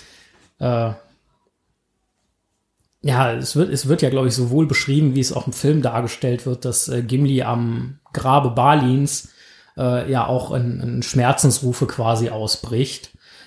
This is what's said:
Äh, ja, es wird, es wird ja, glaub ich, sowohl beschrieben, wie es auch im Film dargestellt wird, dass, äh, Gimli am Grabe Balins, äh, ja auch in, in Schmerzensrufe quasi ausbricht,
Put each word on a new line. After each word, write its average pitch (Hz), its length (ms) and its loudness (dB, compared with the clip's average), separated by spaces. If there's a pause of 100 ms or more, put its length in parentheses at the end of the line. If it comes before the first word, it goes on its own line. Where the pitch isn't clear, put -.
(600)
Äh, 117 320 0 (2000)
ja, 127 320 2
es 127 220 -6
wird, 156 160 2
es 131 160 -4
wird 139 140 2
ja, 135 80 2
glaub 131 160 0
ich, 120 100 0
sowohl 127 320 2
beschrieben, 139 480 2
wie 135 60 2
es 127 100 -2
auch - 160 -6
im 120 60 -6
Film 151 280 2
dargestellt 120 640 -2
wird, 123 200 -6
dass, 123 240 -2
äh, 123 120 -2
Gimli 131 420 0
am 120 560 -4 (140)
Grabe 131 380 2
Balins, 135 800 2 (480)
äh, 123 340 -2
ja 131 140 0
auch 127 260 -2
in, 123 300 -2
in 120 220 -4
Schmerzensrufe 127 840 2
quasi 113 420 -2
ausbricht, 110 840 -4 (360)